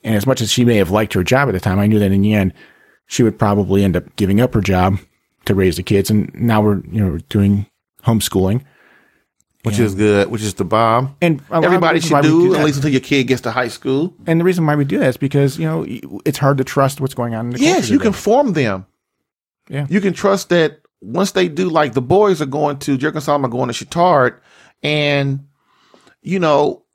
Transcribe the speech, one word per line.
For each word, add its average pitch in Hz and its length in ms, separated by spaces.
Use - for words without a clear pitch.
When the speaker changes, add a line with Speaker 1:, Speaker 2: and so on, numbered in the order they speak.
Speaker 1:
And 110 120
as 101 100
much 131 160
as 110 80
she 127 140
may 117 140
have 92 140
liked 104 220
her 92 100
job 127 260
at - 20
the 92 80
time, 95 180
I 101 80
knew 107 140
that 98 140
in 98 80
the 104 120
end, 98 200
she - 160
would 110 160
probably 101 460
end 90 140
up - 180
giving 101 240
up 123 140
her 107 80
job 95 360
to 107 100
raise 92 220
the 92 80
kids. 98 260
And 107 260
now 110 260
we're, 104 240
you 110 180
know, 95 80
we're 80 60
doing 101 480
homeschooling. 101 580
Speaker 2:
Which 107 140
Speaker 1:
And 117 100
Speaker 2:
is 95 80
good, 101 360
which 107 100
is 104 120
the 101 100
bomb. 113 580
Speaker 1:
And 160 280
a - 60
lot - 20
of 160 80
Speaker 2:
Everybody 175 300
Speaker 1:
reasons 160 180
why 143 80
Speaker 2:
should 151 100
Speaker 1:
we 160 120
Speaker 2:
do, 180 40
Speaker 1:
do 185 60
Speaker 2:
at 151 60
Speaker 1:
that. 151 60
Speaker 2:
least 143 120
until 143 140
your 131 100
kid 135 240
gets 123 160
to 113 100
high 123 160
school. 135 480
Speaker 1:
And 165 140
the 170 60
reason 175 200
why 151 120
we 143 80
do 143 140
that 214 100
is 123 80
because, 139 420
you 160 80
know, 160 140
y-, - 180
it's 139 140
hard 139 220
to 131 40
trust 135 380
what's 131 140
going 120 200
on 117 120
in 120 60
the 196 60
Speaker 2:
Yes, 320 200
Speaker 1:
culture - 140
Speaker 2:
you 277 60
Speaker 1:
today. - 40
Speaker 2:
can 208 100
form 240 400
them. 104 320
Speaker 1:
Yeah. 143 220
Speaker 2:
You 190 100
can 190 140
trust 196 360
that 160 300
once 156 320
they 185 160
do, 180 200
like, 151 240
the 131 80
boys 180 400
are 143 40
going 143 340
to, 139 180
Jericho 151 200
and 147 60
Solomon 143 260
are - 20
going 127 180
to 110 160
Chittard, 165 540
and, 143 640
you 190 180
know 147 440